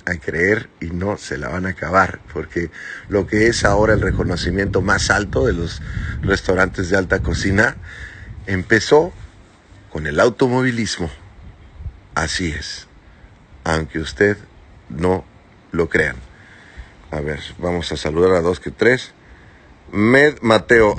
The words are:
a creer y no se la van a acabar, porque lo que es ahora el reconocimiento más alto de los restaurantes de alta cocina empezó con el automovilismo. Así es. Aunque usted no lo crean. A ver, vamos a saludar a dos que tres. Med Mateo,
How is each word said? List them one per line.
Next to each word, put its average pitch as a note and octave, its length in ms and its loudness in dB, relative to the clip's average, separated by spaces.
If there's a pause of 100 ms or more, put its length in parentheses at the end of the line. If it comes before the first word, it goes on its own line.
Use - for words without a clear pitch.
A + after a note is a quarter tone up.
a F2 80 -4
creer F2+ 560 0 (100)
y E2+ 60 -8
no F2 320 -4
se - 180 -10
la D2 120 -8
van F2+ 180 -4
a F#2 40 -4
acabar, F2+ 500 0 (120)
porque D#2+ 380 -6 (400)
lo G2 160 2
que A2 220 4
es A#2 180 0
ahora G#2 260 4
el G2+ 80 2
reconocimiento F#2 800 0
más G2 300 2
alto G#2 340 0
de A#2 80 2
los E2+ 300 -6 (400)
restaurantes F#2 640 0
de F#2+ 80 2
alta F#2+ 240 0
cocina G#2 560 0 (720)
empezó A2 640 2 (800)
con D#2 160 -8
el D2+ 140 0
automovilismo. A#2+ 920 0 (1040)
Así F#2 360 -2
es. - 360 -10 (760)
Aunque D#2+ 340 -2
usted G2+ 380 2 (520)
no E2+ 360 0 (480)
lo E2 160 0
crean. D2+ 280 0 (960)
A D#2 100 -6
ver, D2 200 -6 (180)
vamos F2 340 -4
a D#2 40 -4
saludar E2 360 2
a F2+ 80 4
dos F2 200 0
que - 100 -10
tres. A#2+ 420 0 (800)
Med C3 500 4
Mateo, A2+ 560 4